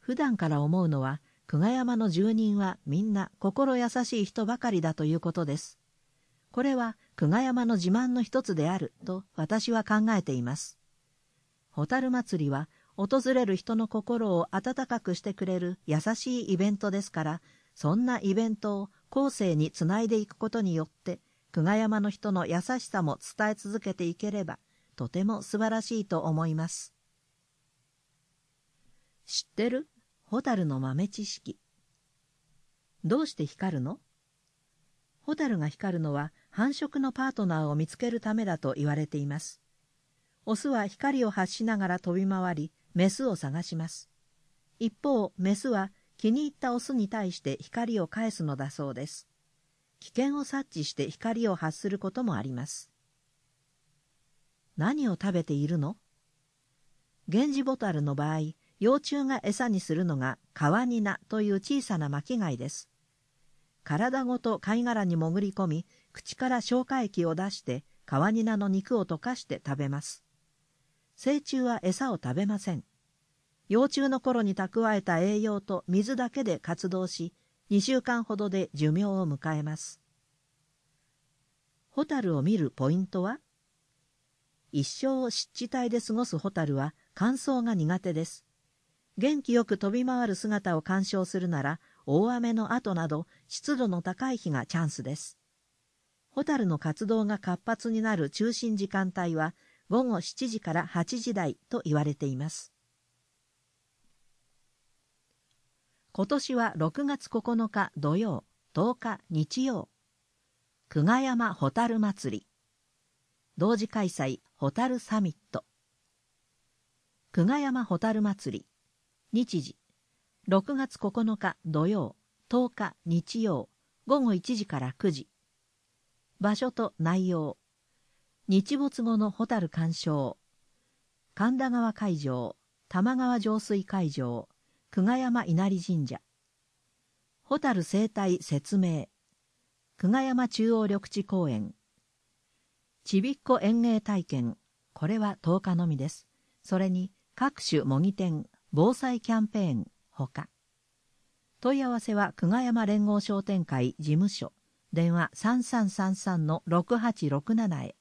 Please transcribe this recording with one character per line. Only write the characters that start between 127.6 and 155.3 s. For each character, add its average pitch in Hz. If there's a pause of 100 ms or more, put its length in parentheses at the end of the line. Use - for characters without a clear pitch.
日 196
没 277
後 226
の 208
ホ 226
タ 233
ル 170
鑑 165
賞。 147 (960)
神 247
田 262
川 233
会 202
場、 127 (320)
玉 220
川 247
上 220
水 202
会 185
場、 123 (440)
久 190
我 233
山 240
稲 180
荷 190
神 165
社。 127 (1200)
ホ 285
タ 285
ル 185
生 208
態 196
説 151
明。 170 (880)
久 196
我 262
山 254
中 226
央 220
緑 202
地 202
公 185
園。 110 (1300)
ち 196
び 254
っ 277
こ -
園 226
芸 226
体 202
験。 120 (360)
こ -
れ 220
は 208
十 180
日 185
の 170
み 156
で 135
す。 - (340)
そ -
れ 190
に、 185 (240)
各 277
種 -
模 135
擬 196
店、 175 (260)
防 165
災 247
キ -
ャ 226
ン 214
ペ 214
ー 170
ン、 98 (240)
ほ 135
か。 - (1120)
問 269
い 269
合 254
わ 233
せ 220
は 202
久 170
我 247
山 233
連 208
合 208
商 196
店 190
会 127
事 151
務 180
所。 - (400)
電 170
話 170